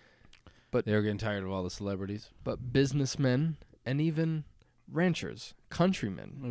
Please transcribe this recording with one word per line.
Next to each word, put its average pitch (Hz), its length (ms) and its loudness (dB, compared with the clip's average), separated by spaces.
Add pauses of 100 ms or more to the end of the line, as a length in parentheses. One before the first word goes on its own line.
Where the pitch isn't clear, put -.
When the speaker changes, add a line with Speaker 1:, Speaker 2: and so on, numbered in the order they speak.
(680)
Speaker 1:
but 123 160 0
Speaker 2:
They 107 80 2
were 107 80 6
getting 104 160 0
tired 101 260 -2
of 92 60 -4
all 95 140 -2
the 90 80 -4
celebrities. 98 580 -6 (140)
Speaker 1:
but 123 280 -6
businessmen 139 880 2 (280)
and 135 140 0
even 160 440 0 (440)
ranchers, 151 680 -2 (160)
countrymen, 113 800 0